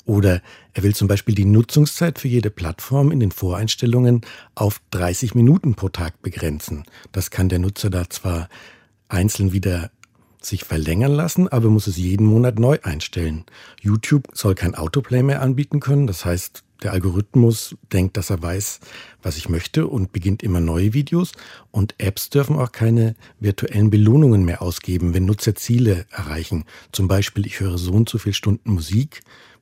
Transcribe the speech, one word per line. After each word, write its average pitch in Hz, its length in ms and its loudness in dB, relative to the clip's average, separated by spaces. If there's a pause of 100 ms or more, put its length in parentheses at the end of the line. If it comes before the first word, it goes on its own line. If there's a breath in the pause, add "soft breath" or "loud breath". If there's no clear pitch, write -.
Oder 98 360 4 (300 loud breath)
er - 120 -6
will 101 120 4
zum 98 140 2
Beispiel 101 260 0
die 101 80 2
Nutzungszeit 139 720 2
für 135 120 -4
jede 120 200 0
Plattform 131 640 -2
in 156 80 0
den 104 140 2
Voreinstellungen 117 880 0 (340 loud breath)
auf 107 240 -2 (100)
dreißig 90 460 -4
Minuten 127 400 4
pro 95 140 -4
Tag - 320 -8
begrenzen. 76 640 -8 (260 loud breath)
Das - 180 -6
kann 92 200 0
der 90 100 0
Nutzer 98 300 -2
da 90 200 -4
zwar 87 380 -6 (640 loud breath)
einzeln 95 420 0
wieder 90 400 -2 (500)
sich - 220 -8
verlängern 80 480 0
lassen, 165 380 0
aber 113 200 2
muss 107 180 2
es 90 100 -4
jeden 92 280 2
Monat 113 320 4
neu 120 260 4
einstellen. 80 600 -6 (380 loud breath)
YouTube 110 500 0
soll 98 240 0
kein - 200 -4
Autoplay 127 480 -2
mehr 139 180 0
anbieten 135 400 0
können. 143 260 2
Das 95 160 -6
heißt, - 400 -4 (200)
der 92 100 -4
Algorithmus 101 800 2 (160)
denkt, 92 240 0
dass 95 140 -4
er 90 120 -4
weiß, 87 380 -6 (420 loud breath)
was 85 140 -6
ich 82 140 -8
möchte 87 380 -2
und 98 260 -4
beginnt 98 280 -2
immer 87 200 0
neue 85 320 0
Videos. 170 400 -2 (380 loud breath)
Und 107 260 -2
Apps - 320 -6
dürfen 143 260 0
auch 127 160 -2
keine 113 440 0 (260 soft breath)
virtuellen 104 480 0
Belohnungen 107 560 6
mehr 85 160 -2
ausgeben, 87 520 -2
wenn 92 120 2
Nutzer 104 300 0
Ziele 117 560 0
erreichen. 78 520 -6 (300 loud breath)
Zum 92 160 0
Beispiel, 98 360 0
ich - 140 -10
höre 92 180 -4
so 87 140 -4
und 110 160 2
so 113 120 -6
viel 101 140 -4
Stunden - 380 -2
Musik 95 480 -2 (420 soft breath)